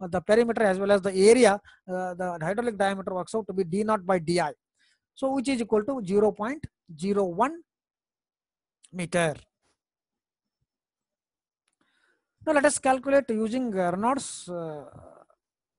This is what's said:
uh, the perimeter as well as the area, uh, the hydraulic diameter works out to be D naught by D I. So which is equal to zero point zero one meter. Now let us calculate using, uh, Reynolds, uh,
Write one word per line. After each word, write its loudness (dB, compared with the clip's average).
uh, -10
the -2
perimeter 2
as 2
well 2
as 4
the -4
area, 6
uh, -6
the -6
hydraulic -4
diameter -2
works -8
out -4
to -10
be 0
D -2
naught -2
by 2
D 0
I. -2
So -2
which -2
is 0
equal 0
to -6
zero 4
point -8
zero 0
one -2
meter. -2
Now -2
let 4
us 2
calculate 2
using, -2
uh, 0
Reynolds, -4
uh, -10